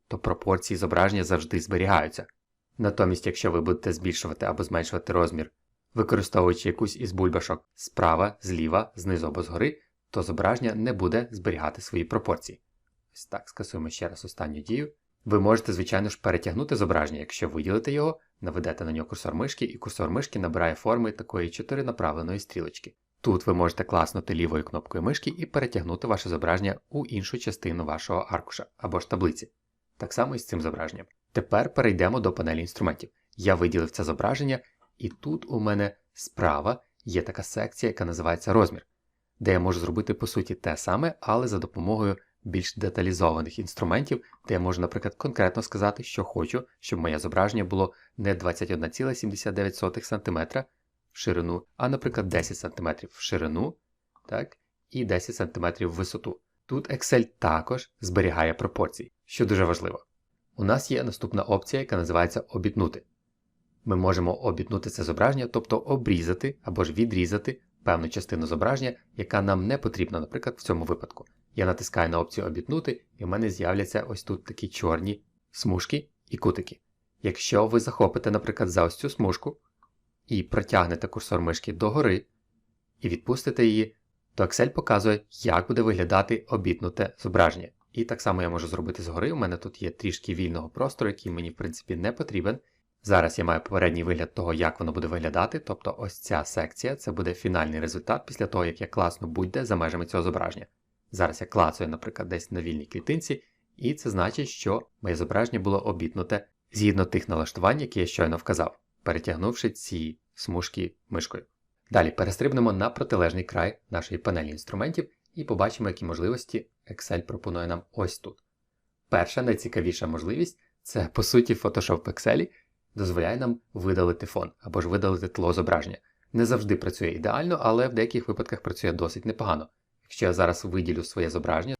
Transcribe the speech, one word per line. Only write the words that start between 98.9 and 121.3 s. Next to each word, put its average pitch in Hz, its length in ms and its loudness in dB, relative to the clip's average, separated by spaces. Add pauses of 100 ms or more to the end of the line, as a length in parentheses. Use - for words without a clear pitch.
будь-де 92 380 -2
за 107 100 0
межами 82 300 -2
цього 85 180 0
зображення. 87 420 -4 (460)
Зараз 87 300 0
я 92 60 -10
клацаю, 82 420 2
наприклад, 87 400 -8
десь 87 220 -6
на 90 100 -4
вільній 78 240 -4
клітинці, - 580 -4 (320)
і 131 180 -2
це 135 160 -6
значить, 98 380 0
що - 400 -2 (140)
моє 90 140 0
зображення 104 440 0
було 98 200 2
обітнуте 95 680 -2 (260)
згідно 101 320 6
тих - 240 -2
налаштувань, 92 520 2
які - 180 -4
я 87 60 2
щойно 82 320 2
вказав, 85 420 -2 (240)
перетягнувши 87 640 -2
ці 80 500 -8 (160)
смужки 87 600 -6 (140)
мишкою. - 360 -6 (460)
Далі 87 200 6
перестрибнемо 117 640 2
на 98 160 2
протилежний 90 540 0
край 90 360 -2 (100)
нашої 87 300 -4
панелі 82 300 -2
інструментів 104 600 -6 (240)
і 160 100 -8
побачимо, 104 460 0
які 87 160 -6
можливості 90 640 -4 (220)
Excel - 300 -4
пропонує 87 460 -6
нам 85 240 -4
ось 92 280 -4
тут. - 240 -16 (640)
Перша, 87 320 2
найцікавіша 90 680 0
можливість, 90 520 -4 (220)
це, - 320 -4
по 113 100 2
суті, 120 300 6